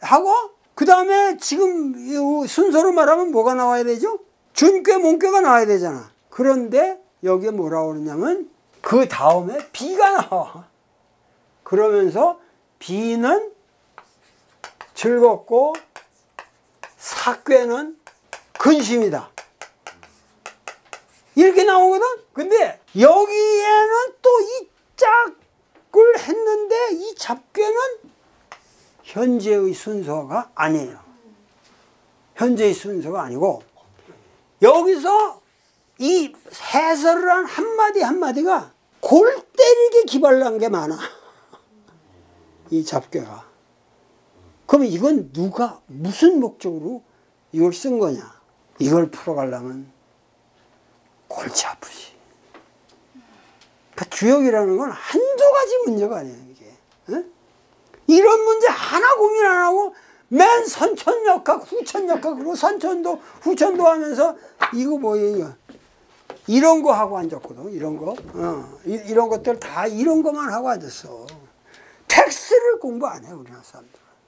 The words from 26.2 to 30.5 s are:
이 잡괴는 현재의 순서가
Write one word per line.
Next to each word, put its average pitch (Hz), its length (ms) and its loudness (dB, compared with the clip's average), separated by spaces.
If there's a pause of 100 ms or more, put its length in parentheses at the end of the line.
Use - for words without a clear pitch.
이 370 240 -10
잡괴는 415 600 -4 (1300)
현재의 208 720 -2
순서가 175 800 -8